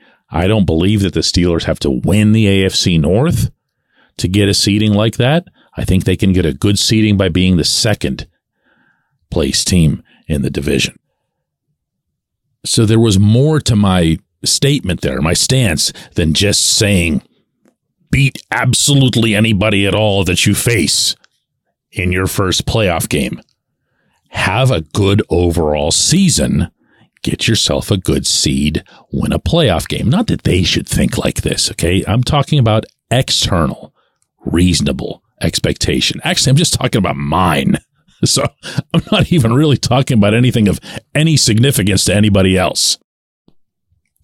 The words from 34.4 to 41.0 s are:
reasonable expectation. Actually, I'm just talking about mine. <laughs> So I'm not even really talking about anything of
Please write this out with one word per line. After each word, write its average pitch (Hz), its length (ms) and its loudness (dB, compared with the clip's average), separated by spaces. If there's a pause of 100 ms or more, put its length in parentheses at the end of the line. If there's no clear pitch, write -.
reasonable 73 760 -2 (200)
expectation. - 800 -2
Actually, 180 260 -2
I'm 135 60 4
just 165 180 0
talking - 240 -2
about 90 180 -2
mine. 76 640 0
<laughs> - 40 -20 (360)
So - 220 0 (480)
I'm 170 180 0
not 190 220 0
even 117 220 2
really 151 240 2
talking 131 400 0
about 104 160 4
anything 117 340 2
of 87 100 0 (360)